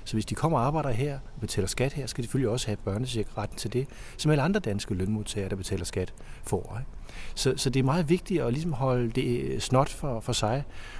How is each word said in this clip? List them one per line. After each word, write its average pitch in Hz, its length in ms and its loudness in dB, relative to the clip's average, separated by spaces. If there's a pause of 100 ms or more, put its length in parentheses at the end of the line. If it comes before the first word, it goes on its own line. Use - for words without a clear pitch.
Så - 80 -6
hvis 107 140 2
de - 80 -2
kommer 156 240 4
og 117 80 4
arbejder 147 240 2
her 139 240 2
og - 260 -10
betaler 101 280 0
skat 131 240 0
her, 135 140 -4
skal - 160 -4
de 113 60 -4
selvfølgelig 131 220 2
også 123 160 0
have 104 180 0
børnecheck-retten 107 720 -2
til - 160 -4
det, 131 140 0 (300)
som 151 140 4
alle 147 120 6
andre 202 180 4
danske 101 340 -2
lønmodtagere, 101 540 -2
der 101 80 0
betaler 92 280 -2
skat, 92 300 -2 (280)
får, - 380 -2
ikke? 135 100 -6 (440)
Så, - 220 2
så - 140 2
det 131 100 4
er 127 40 4
meget 147 240 4
vigtigt 180 340 2
at 120 100 2
ligesom 160 200 0
holde 123 380 2
det, 123 300 2
øh, 131 200 -2
snot 127 280 4
for, 123 320 -4
for - 120 -2
sig, 117 320 0 (360)